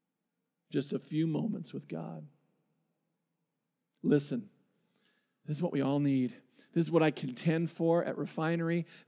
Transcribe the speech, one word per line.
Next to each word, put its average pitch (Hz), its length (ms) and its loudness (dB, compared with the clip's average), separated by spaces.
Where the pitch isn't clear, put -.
Just 139 220 -2
a - 60 -4
few 160 280 -2
moments 151 480 -4
with 139 140 -12
God. 160 380 -10
Listen, 131 460 2
this 151 100 -4
is 151 60 -4
what 175 100 -2
we 135 100 0
all 139 160 2
need. 135 380 2
This 165 140 2
is 151 40 -6
what 160 120 6
I 151 80 6
contend 160 600 0
for 165 340 2
at - 120 -4
Refinery, 165 720 -2